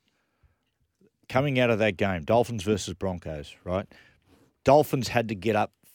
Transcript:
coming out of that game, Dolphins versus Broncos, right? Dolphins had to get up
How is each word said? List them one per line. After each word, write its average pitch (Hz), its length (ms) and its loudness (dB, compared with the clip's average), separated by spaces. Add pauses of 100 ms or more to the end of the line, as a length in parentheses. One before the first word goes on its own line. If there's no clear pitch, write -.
(1300)
coming 135 300 0
out 123 120 4
of 107 100 2
that 107 160 2
game, 95 260 -2
Dolphins 113 400 0
versus 98 320 -2
Broncos, 82 600 -8 (100)
right? 92 220 -4 (800)
Dolphins 139 440 4
had 117 200 0
to 110 60 -4
get 104 220 -2
up 104 160 -2 (220)